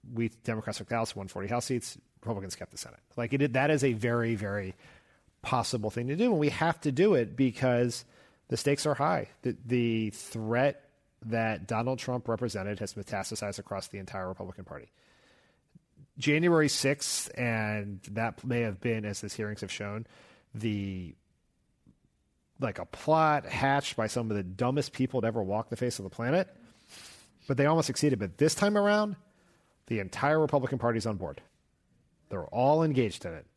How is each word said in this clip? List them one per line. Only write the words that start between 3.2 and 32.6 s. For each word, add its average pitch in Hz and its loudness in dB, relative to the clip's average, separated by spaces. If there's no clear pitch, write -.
it, 139 2
that 135 2
is 143 2
a 131 2
very, 117 0
very 101 -4
possible 113 0
thing 120 -4
to 147 -2
do, 240 4
and 180 2
we 151 4
have 160 0
to 151 0
do 180 4
it 117 2
because 123 2
the 120 -2
stakes 143 0
are 147 2
high. 147 0
The, 123 -2
the 113 2
threat 117 -2
that 110 -2
Donald 117 -2
Trump 123 -6
represented 104 -2
has 101 -8
metastasized 101 -6
across 98 -8
the 101 -12
entire 95 -8
Republican 92 -10
Party. - -16
January 156 4
sixth, - 0
and 107 -2
that 113 -2
may 120 0
have 107 -2
been, 110 0
as 104 -6
these 104 -8
hearings 104 -6
have 98 -8
shown, 107 -8
the, 98 -4
like, 113 -2
a 87 -8
plot 156 2
hatched 135 2
by 110 0
some 113 -2
of 104 0
the 101 0
dumbest 123 -2
people 131 0
to 110 0
ever 113 0
walk 101 -2
the 113 -6
face 123 -2
of 98 -10
the 92 -8
planet, 147 0
but 135 0
they 139 6
almost 160 4
succeeded. 135 2
But 95 -4
this 156 4
time 208 2
around, 208 4
the 110 0
entire 139 2
Republican 139 2
Party's 113 0
on 107 -2
board. 80 -8
They're 90 -6
all 143 4